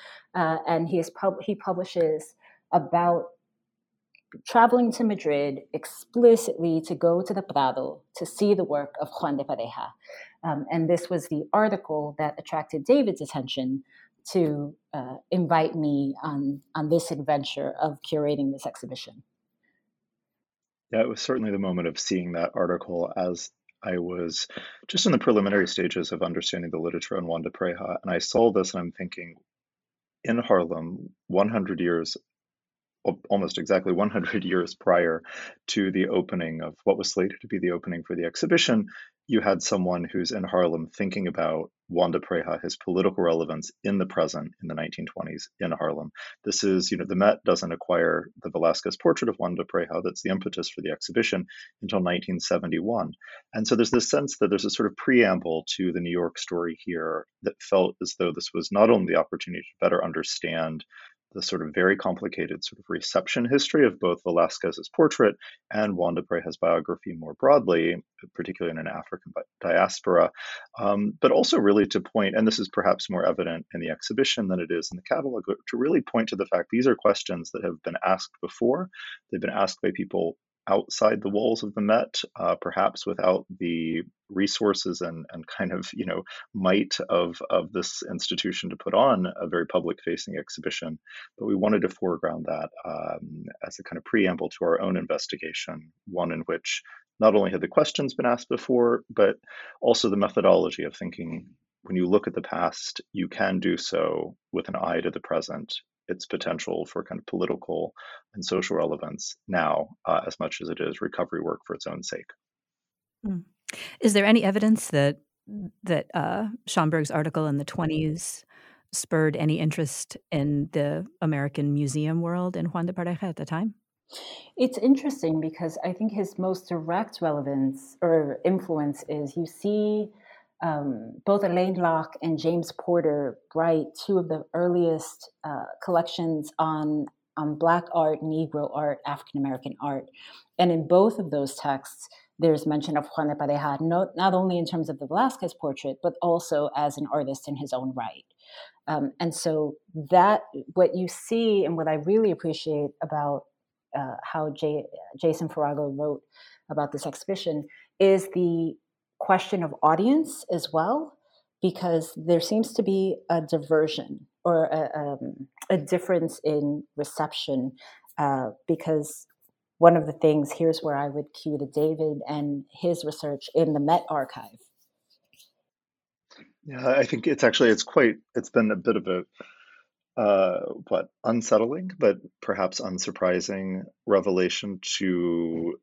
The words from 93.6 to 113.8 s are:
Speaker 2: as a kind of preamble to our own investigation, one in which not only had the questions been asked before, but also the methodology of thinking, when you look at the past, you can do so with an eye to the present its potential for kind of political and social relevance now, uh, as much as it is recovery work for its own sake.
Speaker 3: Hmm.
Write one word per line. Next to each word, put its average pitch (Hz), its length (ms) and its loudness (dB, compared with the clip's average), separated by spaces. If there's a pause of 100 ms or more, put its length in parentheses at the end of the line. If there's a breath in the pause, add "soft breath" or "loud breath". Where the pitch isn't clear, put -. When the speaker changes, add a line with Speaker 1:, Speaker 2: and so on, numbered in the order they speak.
Speaker 2:
as - 140 -12
a - 60 -18
kind - 160 -12
of - 60 -16
preamble 90 440 0
to - 160 -4
our 82 160 2
own 92 160 0
investigation, 78 960 -6 (160)
one 87 240 -2
in 82 160 -2
which - 340 -4 (380 loud breath)
not 110 160 8
only 95 160 4
had 90 100 -2
the 104 60 -2
questions 147 480 0
been 135 100 -2
asked 123 240 0
before, 120 580 2
but 107 280 4 (460 loud breath)
also 117 280 4
the 98 80 2
methodology 92 640 4
of 78 140 -6
thinking, - 500 -10 (380)
when 95 120 -6
you 90 120 2
look 98 180 4
at 90 80 -4
the 92 80 -4
past, - 600 -4 (120)
you 90 140 -4
can 92 320 0
do 90 180 0
so 78 580 -4 (160)
with - 160 -4
an - 80 -8
eye 82 260 -2
to 85 100 -4
the - 80 -8
present 78 560 -6 (320)
its 92 180 -8
potential - 600 -6
for - 180 -10
kind - 160 -12
of - 60 -18
political - 680 -4 (400 loud breath)
and 101 100 -10
social 92 340 -2
relevance - 580 -6 (120)
now, 78 420 0 (160)
uh, - 220 2
as - 120 -10
much - 220 -6
as 82 80 -8
it 80 100 -8
is 80 220 -4
recovery 85 400 -4
work 82 240 -6
for 85 100 -6
its - 120 -12
own 78 160 -10
sake. - 260 -10 (920)
Speaker 3:
Hmm. 190 160 -4 (600 loud breath)